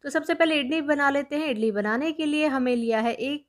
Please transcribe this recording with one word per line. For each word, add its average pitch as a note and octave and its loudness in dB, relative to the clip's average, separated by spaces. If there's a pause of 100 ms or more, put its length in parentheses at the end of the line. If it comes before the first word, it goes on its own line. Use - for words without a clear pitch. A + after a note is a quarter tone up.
तो C#4+ -6
सबसे D#4 0
पहले E4 2
इडली D4 0
बना C#4+ 2
लेते C#4+ -2
हैं। D#4 -2
इडली A3 0
बनाने G#3+ 0
के D#4 -4
लिए D4+ 0
हमें B3+ 0
लिया A3+ 0
है A#3 0
एक C#4+ -6